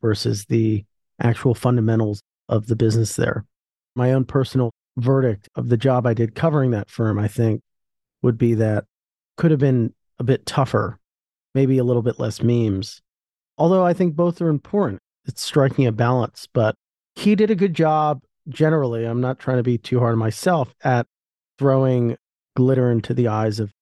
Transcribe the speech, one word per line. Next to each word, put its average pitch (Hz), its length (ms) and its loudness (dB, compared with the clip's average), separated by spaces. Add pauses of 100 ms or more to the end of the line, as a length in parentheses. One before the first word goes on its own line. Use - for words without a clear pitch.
versus 110 440 -2
the 110 400 -2 (340)
actual 120 360 0
fundamentals 113 680 0 (260)
of 107 200 -2
the 117 80 -2
business 110 400 0
there. - 280 -2 (520)
My 123 180 0
own 131 100 2
personal 127 480 -2 (260)
verdict 127 580 0
of 123 120 -6
the 120 100 2
job 123 300 0
I 117 60 2
did 113 220 -2
covering 147 360 0
that 104 180 -4
firm, 107 300 -2
I 107 80 0
think, 110 340 -2 (600)
would 123 160 0
be 117 160 2
that 107 320 0 (500)
could 170 160 2
have 147 80 2
been 127 340 2 (260)
a 131 40 -6
bit 123 220 0
tougher, 113 540 -2 (540)
maybe 135 240 2
a 127 60 2
little 123 180 0
bit 117 180 -4
less 110 220 -6
memes. 113 600 -2 (560)
Although 180 280 2
I 175 80 2
think 175 220 -2
both 170 260 -2
are 165 80 0
important. 147 520 -4 (240)
It's - 160 -10
striking 135 460 2
a 113 40 0
balance, 120 600 -2
but 110 220 0 (400)
he 208 200 2
did 208 140 2
a 226 60 0
good 180 180 0
job 151 480 0 (260)
generally. 139 580 0
I'm 117 160 -2
not 127 180 -4
trying 131 180 -2
to 120 60 2
be 120 140 0
too 123 220 -2
hard 120 140 2
on 113 60 0
myself 127 540 -2 (100)
at 123 240 0 (500)
throwing 131 580 2 (400)
glitter 127 360 2
into 117 220 -2
the 123 140 0
eyes 107 320 -2
of 104 120 -6 (100)